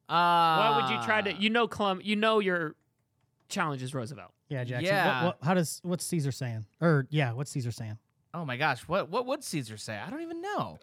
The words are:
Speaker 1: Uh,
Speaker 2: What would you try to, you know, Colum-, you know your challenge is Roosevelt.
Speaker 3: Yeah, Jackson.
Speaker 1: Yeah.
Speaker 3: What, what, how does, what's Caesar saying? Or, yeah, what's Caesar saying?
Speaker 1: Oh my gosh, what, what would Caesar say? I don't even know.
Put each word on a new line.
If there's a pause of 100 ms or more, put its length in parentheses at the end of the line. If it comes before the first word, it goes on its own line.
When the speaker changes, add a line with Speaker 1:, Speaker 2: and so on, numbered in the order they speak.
Speaker 1:
Uh,
Speaker 2:
What
would
you
try
to,
you
know,
Colum-,
you
know
your (760)
challenge
is
Roosevelt. (180)
Speaker 3:
Yeah,
Jackson.
Speaker 1:
Yeah.
Speaker 3:
What,
what,
how
does,
what's
Caesar
saying? (160)
Or,
yeah,
what's
Caesar
saying? (360)
Speaker 1:
Oh
my
gosh,
what,
what
would
Caesar
say?
I
don't
even
know.